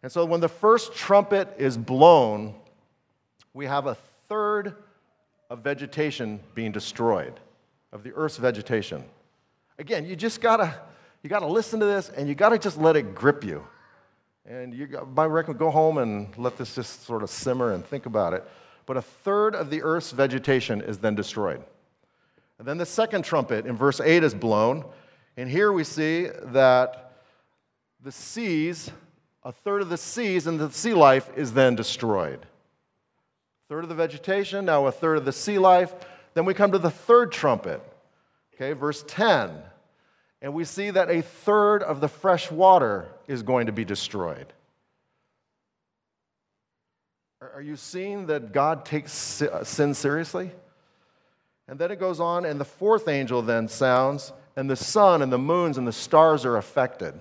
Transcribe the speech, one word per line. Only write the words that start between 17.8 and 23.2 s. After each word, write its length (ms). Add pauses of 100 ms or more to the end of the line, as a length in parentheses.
think 200
about 300
it. 120 (380)
But 140
a 40
third 520
of 160
the 120
earth's 280
vegetation 720
is 160
then 160
destroyed. 480 (960)
And 100
then 80
the 80
second 380